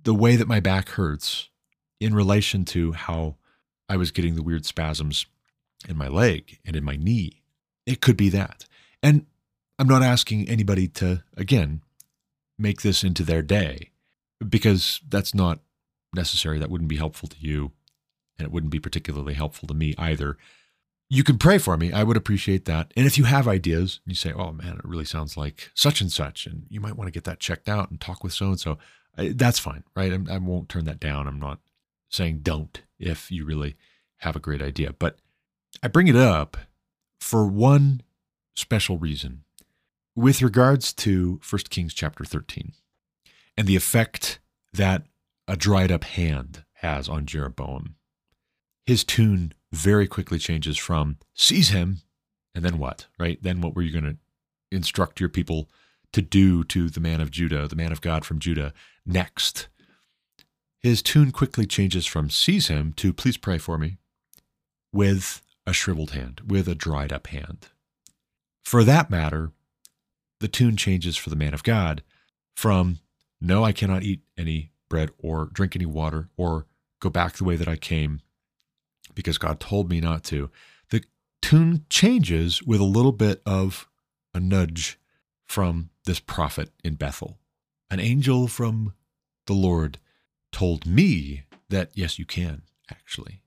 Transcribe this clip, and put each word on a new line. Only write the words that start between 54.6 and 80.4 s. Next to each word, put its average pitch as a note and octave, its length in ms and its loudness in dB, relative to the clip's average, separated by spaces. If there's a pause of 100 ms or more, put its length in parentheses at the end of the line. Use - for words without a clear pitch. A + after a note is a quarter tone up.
instruct F#2 480 -4
your F2+ 100 0
people D#2+ 400 -4 (440)
to G2 80 2
do F2+ 440 6
to E2+ 240 -2
the D#2+ 120 -6
man D#2+ 180 0
of D2+ 120 -4
Judah, D2+ 360 -2
the D#2 80 -10
man E2 160 -4
of D2+ 80 -6
God D#2+ 240 -2
from D#2 160 -6
Judah, D2 340 -4 (320)
next? - 600 -4 (1120)
His A#2+ 220 2
tune D3 300 4
quickly A#2 340 0
changes F#2 400 0
from D2+ 240 -4
"seize - 380 0
him" D2+ 260 -2
to F#2 180 0
"please B2 260 -2
pray F2+ 200 -4
for E2 200 -6
me," D#2+ 200 -6 (960)
with G2 480 0 (240)
a F2+ 80 -2
shriveled D#2 380 -2
hand, C2 360 -10
with F#2 220 0
a E2 60 -2
dried C#2+ 360 -4
up C#2 160 -8
hand. D2+ 400 -12 (960)
For A#2 220 4
that D3+ 240 6
matter, D#2 420 -2 (880)
the G#2+ 80 -2
tune A#2 300 2
changes F2+ 400 0
for - 120 -10
the D#2 60 -4
man D2+ 180 -2
of D2+ 100 -8
God F2+ 400 0 (520)
from, F2+ 440 2 (420)
"No, F#2+ 240 4
I G#2+ 80 2
cannot F#2+ 300 -2
eat G2+ 180 -4 (160)
any D#2 340 -4 (160)
bread D#2 300 -2
or D#2+ 300 -4
drink - 280 -2
any F2+ 100 -2
water D#2 520 -4
or E2 300 -2 (340)
go - 80 -2
back F2 260 0
the - 80 -4
way F2 140 2
that E2 100 -2
I D#2+ 80 -2
came D2+ 460 -4 (920)
because E2+ 240 -4
God D2+ 220 -4
told G2 300 -2
me E2+ 100 0
not E2 260 -2
to." C#2+ 260 -4 (380)